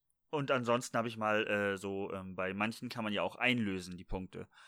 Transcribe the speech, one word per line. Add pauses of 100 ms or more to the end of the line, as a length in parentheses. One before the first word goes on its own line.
(300)
und
ansonsten
hab
ich
mal,
äh,
so,
ähm,
bei
manchen
kann
man
ja
auch
einlösen,
die
Punkte. (200)